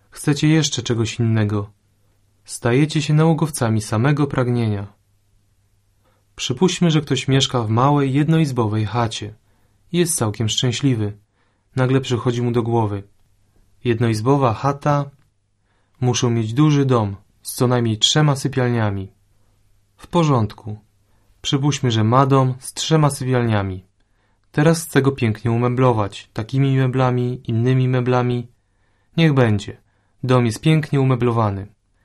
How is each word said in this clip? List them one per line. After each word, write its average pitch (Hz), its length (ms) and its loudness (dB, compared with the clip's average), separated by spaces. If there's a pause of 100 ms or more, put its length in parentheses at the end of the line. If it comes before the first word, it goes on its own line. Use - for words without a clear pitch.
(100)
Chcecie 151 380 -2
jeszcze 156 340 2
czegoś 113 360 -2
innego. 107 520 0 (760)
Stajecie 147 580 0
się 151 120 0
nałogowcami 151 680 0
samego 139 440 0
pragnienia. 117 600 -2 (1500)
Przypuśćmy, 175 540 0
że 156 100 2
ktoś 139 280 -4
mieszka 131 340 0
w 107 80 -4
małej, 135 420 2
jednoizbowej 131 720 0
chacie. 110 480 -6 (580)
Jest 170 240 0
całkiem 110 320 -2
szczęśliwy. 117 640 -2 (640)
Nagle 127 240 0
przychodzi 120 420 -2
mu 120 100 -2
do 117 100 0
głowy: 110 400 -2 (840)
„Jednoizbowa 117 680 0
chata. 143 560 -2 (880)
Muszę 123 300 0
mieć 113 240 -4
duży 147 300 4
dom 110 320 0 (260)
z - 120 -14
co 127 120 0
najmniej 117 320 0
trzema 147 380 2
sypialniami”. 120 760 -2 (840)
W - 100 -20
porządku. 117 720 0 (640)
Przypuśćmy, 139 480 -2
że 110 140 2
ma 127 220 4
dom 131 320 2
z - 160 -18
trzema 151 360 2
sypialniami. 113 760 -2 (680)
Teraz 160 320 2
chce - 180 0
go 135 100 2
pięknie 117 380 -2
umeblować, 120 840 0
takimi 135 440 -2
meblami, 127 640 0 (100)
innymi 127 380 2
meblami. 123 600 0 (680)
Niech 165 160 4
będzie. 113 440 0 (460)
Dom 123 240 2
jest 107 140 -4
pięknie 151 400 0
umeblowany. 117 680 0 (380)